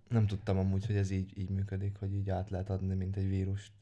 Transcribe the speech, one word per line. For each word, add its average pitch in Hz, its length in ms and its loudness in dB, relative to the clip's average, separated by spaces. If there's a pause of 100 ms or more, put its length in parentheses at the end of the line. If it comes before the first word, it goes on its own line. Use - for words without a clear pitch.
Nem 113 180 6
tudtam 98 320 2
amúgy, 95 280 2
hogy 104 100 2
ez 98 140 2
így, 95 280 -2
így 95 120 -2
működik, 98 480 -2
hogy 98 160 -4
így 98 160 -2
át 92 200 -2
lehet 92 200 -4
adni, 95 240 0
mint 95 220 -2
egy 95 120 0
vírust. 98 540 -2